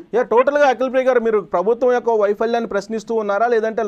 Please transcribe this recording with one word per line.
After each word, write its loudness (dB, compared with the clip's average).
యా, 2
టోటల్గా 2
అఖిలప్రియ 0
గారు, 2
మీరు 0
ప్రభుత్వం 0
యొక్క -2
వైఫల్యాన్ని 0
ప్రశ్నిస్తూ -6
ఉన్నారా, 0
లేదంటే -2